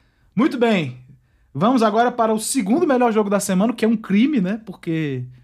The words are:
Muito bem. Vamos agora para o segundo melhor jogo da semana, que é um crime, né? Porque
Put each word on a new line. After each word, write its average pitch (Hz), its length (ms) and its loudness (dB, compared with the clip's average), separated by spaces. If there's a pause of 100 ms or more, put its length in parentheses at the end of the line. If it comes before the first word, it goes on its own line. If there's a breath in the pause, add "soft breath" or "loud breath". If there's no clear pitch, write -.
(340)
Muito 269 220 0
bem. 202 420 0 (540)
Vamos 220 300 2
agora 226 300 2
para 220 200 0
o 220 60 -2
segundo 269 480 -2
melhor 247 260 2
jogo 208 160 0
da 196 120 0
semana, 202 320 0
que 226 120 -4
é 220 40 2
um 233 80 2
crime, 226 440 2
né? 208 240 -2
Porque 156 600 -6 (200 soft breath)